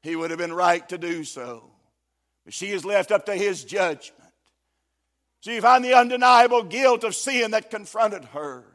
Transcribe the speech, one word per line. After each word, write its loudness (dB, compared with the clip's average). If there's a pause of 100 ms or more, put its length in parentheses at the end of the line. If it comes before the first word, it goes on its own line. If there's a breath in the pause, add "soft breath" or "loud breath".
He -8
would -6
have -10
been -8
right 0
to -10
do -8
so. -16 (760)
But -20
she -10
is -6
left 2
up 2
to -4
his -4
judgment. -6 (1200)
So -12
you -6
find 4
the 2
undeniable 6
guilt 0
of -4
sin -2
that -4
confronted -4
her. -14 (120)